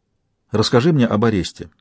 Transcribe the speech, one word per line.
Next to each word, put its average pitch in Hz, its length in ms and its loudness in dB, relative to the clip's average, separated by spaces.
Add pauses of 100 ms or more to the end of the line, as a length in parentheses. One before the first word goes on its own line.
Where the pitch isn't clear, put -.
(500)
"Расскажи 120 420 2
мне 127 140 2
об 110 180 -2
аресте". 104 460 -4 (100)